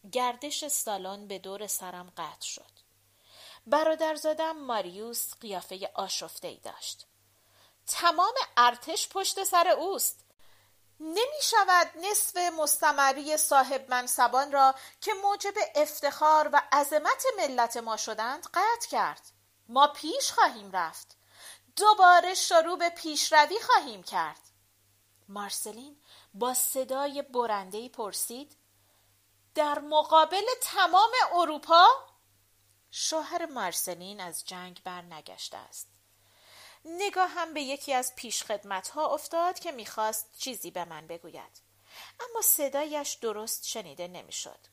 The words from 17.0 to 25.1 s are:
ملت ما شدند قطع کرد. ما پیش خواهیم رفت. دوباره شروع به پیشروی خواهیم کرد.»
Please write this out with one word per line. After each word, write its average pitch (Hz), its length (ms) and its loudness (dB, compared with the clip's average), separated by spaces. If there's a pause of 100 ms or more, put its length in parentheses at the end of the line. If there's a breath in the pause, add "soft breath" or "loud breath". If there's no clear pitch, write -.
ملت 247 400 0
ما 226 200 -6
شدند 226 560 -6
قطع 453 360 0
کرد. 185 320 -2 (460)
ما 262 200 6
پیش 339 440 -4
خواهیم 233 400 2
رفت. 170 460 -6 (580 loud breath)
دوباره 370 580 8
شروع 349 440 2
به 349 120 0
پیشروی 311 680 2
خواهیم 285 440 2
کرد.» 165 360 -4 (920)